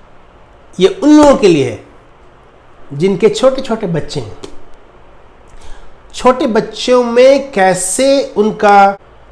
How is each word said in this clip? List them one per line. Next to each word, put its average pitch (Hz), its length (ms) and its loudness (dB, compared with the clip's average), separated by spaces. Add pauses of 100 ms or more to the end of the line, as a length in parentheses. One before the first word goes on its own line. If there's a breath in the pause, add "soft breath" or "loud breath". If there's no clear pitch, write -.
(800)
ये 180 80 4
उन 302 300 2
लोगों 294 180 6
के 208 120 2
लिए 143 220 2
है 107 140 -12 (1080)
जिनके 190 360 0
छोटे-छोटे 247 580 -4
बच्चे 165 320 -6
हैं। 104 180 -14 (1800 soft breath)
छोटे 254 340 0
बच्चों 247 560 -2
में 262 480 2
कैसे 226 840 0
उनका 202 600 2 (340)